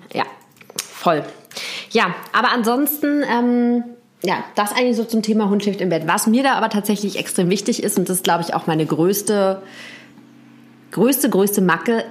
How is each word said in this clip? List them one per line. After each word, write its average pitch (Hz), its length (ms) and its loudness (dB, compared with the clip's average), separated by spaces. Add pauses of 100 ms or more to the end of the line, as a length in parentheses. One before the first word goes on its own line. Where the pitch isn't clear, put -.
(200)
Ja, - 40 -4 (520)
voll. - 480 -2 (640)
Ja, 196 240 2 (180)
aber 226 200 2
ansonsten, 285 760 0
ähm, 240 540 2 (400)
ja, 180 220 -2 (100)
das 208 180 0
eigentlich 247 240 2
so 226 80 0
zum 220 180 0
Thema 214 280 2
Hund 202 140 2
schläft 202 160 -2
im 185 80 0
Bett. 160 180 0
Was 196 220 2
mir 240 160 4
da 269 100 4
aber 208 160 0
tatsächlich 202 480 -2
extrem - 320 0
wichtig 220 320 0
ist, - 160 -2
und 180 100 0
das 185 100 -2
ist, - 60 -4
glaub 170 160 2
ich, - 140 -4
auch - 140 -4
meine 160 180 0
größte, 196 760 0 (1300)
größte, 269 360 2
größte 202 320 2
Macke, 185 500 2